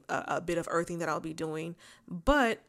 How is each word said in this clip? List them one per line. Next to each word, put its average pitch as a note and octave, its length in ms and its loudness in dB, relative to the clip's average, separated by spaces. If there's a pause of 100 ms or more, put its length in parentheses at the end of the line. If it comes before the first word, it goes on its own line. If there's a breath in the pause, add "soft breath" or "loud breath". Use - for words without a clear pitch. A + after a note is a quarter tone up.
a, - 180 0
a - 140 0
bit E3+ 160 0
of E3 140 -2
earthing E3+ 280 0
that E3 80 -2
I'll D#3 120 -2
be D#3+ 140 -6
doing, D#3+ 420 -6 (320 loud breath)
but A#3 600 2